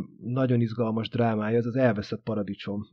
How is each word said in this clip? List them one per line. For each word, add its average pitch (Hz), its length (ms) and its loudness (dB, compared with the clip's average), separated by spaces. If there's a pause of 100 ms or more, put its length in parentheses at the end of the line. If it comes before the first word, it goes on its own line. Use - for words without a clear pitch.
(240)
nagyon 123 380 2
izgalmas 113 480 -2
drámája, 113 480 2
ez 117 80 2
az 120 100 -4
Elveszett 113 480 2
paradicsom. 104 580 -4 (120)